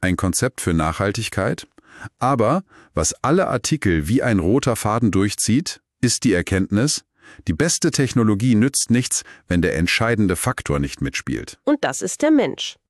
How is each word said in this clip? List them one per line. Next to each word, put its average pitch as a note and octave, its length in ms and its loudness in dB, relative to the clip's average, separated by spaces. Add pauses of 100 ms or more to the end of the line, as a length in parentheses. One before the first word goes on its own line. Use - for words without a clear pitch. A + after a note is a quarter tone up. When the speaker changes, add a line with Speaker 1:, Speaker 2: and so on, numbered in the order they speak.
Speaker 1:
ein F#2 160 0
Konzept G2 440 -2
für F2+ 140 0
Nachhaltigkeit, G2 920 -2 (500)
aber B2+ 460 0 (280)
was E2 220 -2 (100)
alle D#3+ 240 2
Artikel F2 580 0
wie A#2 160 2
ein A2+ 160 2
roter A2 380 2
Faden A2 340 0
durchzieht, G#2 680 0 (220)
ist B2 220 0
die G#2+ 100 4
Erkenntnis, G2 720 0 (420)
die F2+ 60 -2
beste E3 360 0
Technologie A#2 640 2
nützt A#2 360 2
nichts, - 340 0 (240)
wenn F2 140 2
der F2 140 0
entscheidende G2+ 600 0
Faktor - 420 -2
nicht C#2 220 -4
mitspielt. - 640 -6
Speaker 2:
Und C#4+ 180 0
das C#3 200 -4
ist - 180 -8
der D4 100 4
Mensch. A#3+ 460 0 (140)